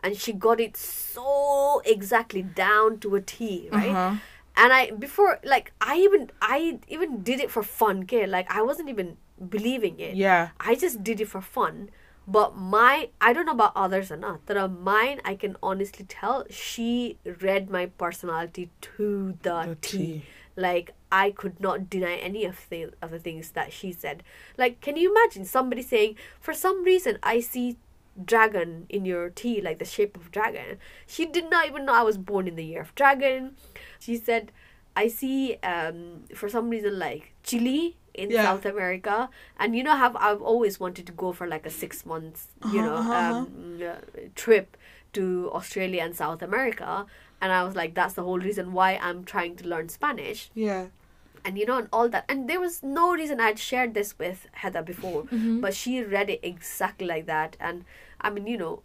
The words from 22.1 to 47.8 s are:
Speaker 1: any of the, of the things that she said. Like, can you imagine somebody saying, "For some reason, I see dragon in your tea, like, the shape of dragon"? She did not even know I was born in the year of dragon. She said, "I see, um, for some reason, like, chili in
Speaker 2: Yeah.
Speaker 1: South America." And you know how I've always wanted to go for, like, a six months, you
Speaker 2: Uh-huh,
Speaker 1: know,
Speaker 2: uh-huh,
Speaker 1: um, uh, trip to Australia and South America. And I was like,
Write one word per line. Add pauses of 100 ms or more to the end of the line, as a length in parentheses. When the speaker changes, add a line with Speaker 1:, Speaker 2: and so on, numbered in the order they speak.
Speaker 1:
any
of
the, (100)
of
the
things
that
she
said. (340)
Like,
can
you
imagine
somebody
saying, (240)
"For
some
reason,
I
see (460)
dragon
in
your
tea,
like,
the
shape
of
dragon"? (280)
She
did
not
even
know
I
was
born
in
the
year
of
dragon. (440)
She
said, (460)
"I
see,
um, (100)
for
some
reason,
like, (120)
chili (180)
in
Speaker 2:
Yeah.
Speaker 1:
South
America." (300)
And
you
know
how
I've
always
wanted
to
go
for,
like,
a
six
months, (240)
you
Speaker 2:
Uh-huh,
Speaker 1:
know,
Speaker 2:
uh-huh,
Speaker 1:
um,
uh, (140)
trip (360)
to
Australia
and
South
America. (340)
And
I
was
like,